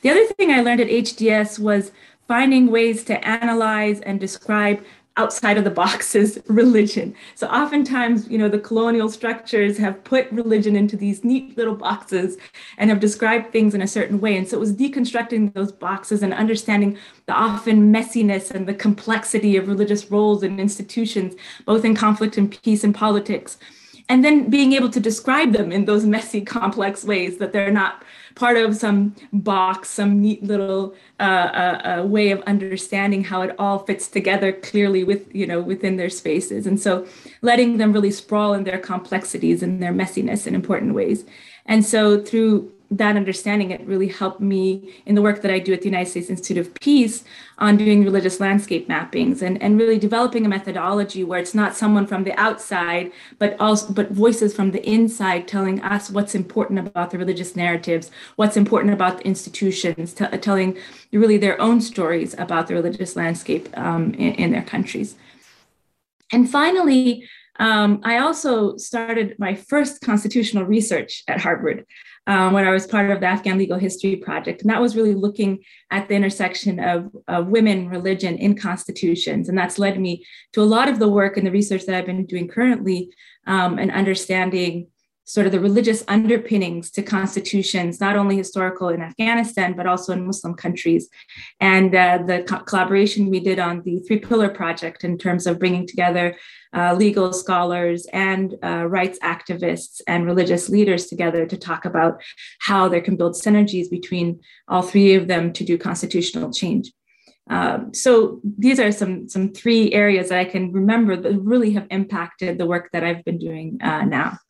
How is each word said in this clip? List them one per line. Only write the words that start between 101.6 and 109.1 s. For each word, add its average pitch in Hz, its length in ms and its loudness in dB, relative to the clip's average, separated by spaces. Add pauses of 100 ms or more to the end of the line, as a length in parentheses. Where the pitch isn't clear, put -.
about 165 360 0 (380)
how 190 280 2
there 175 140 2
can 196 140 0
build 170 180 0
synergies 202 560 2
between 175 500 -4 (280)
all 180 160 0
three 196 320 6
of 175 120 2
them 170 260 0
to - 100 -6
do 170 120 0
constitutional 170 800 -4
change. - 380 -4 (580)
Um, 180 460 -4
so 233 480 4
these 247 360 0
are 214 120 2
some, 185 360 -4